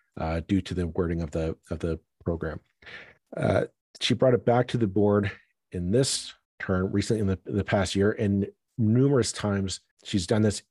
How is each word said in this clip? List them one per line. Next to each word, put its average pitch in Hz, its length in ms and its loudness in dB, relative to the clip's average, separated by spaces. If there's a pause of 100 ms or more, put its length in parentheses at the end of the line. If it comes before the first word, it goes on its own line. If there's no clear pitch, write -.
(180)
uh, 82 300 -4
due 98 140 2
to - 120 -10
the 87 140 -2
wording 85 340 -2
of 78 100 -6
the, 82 260 -4 (140)
of 80 80 -6
the 82 200 -4 (240)
program. 82 360 -4 (760)
Uh, - 280 2 (360)
she - 140 -2
brought 127 200 4
it 113 120 0
back 123 220 4
to - 100 -4
the 113 100 2
board 101 440 2 (400)
in 90 200 -4
this - 420 0 (260)
term, 92 320 0
recently 101 300 0
in 101 60 0
the, 95 180 0
the 101 180 -2
past 98 320 0
year, 98 160 4
and 101 360 0 (300)
numerous 123 540 4
times 98 480 -4 (240)
she's 92 240 -2
done 110 140 2
this. 107 300 2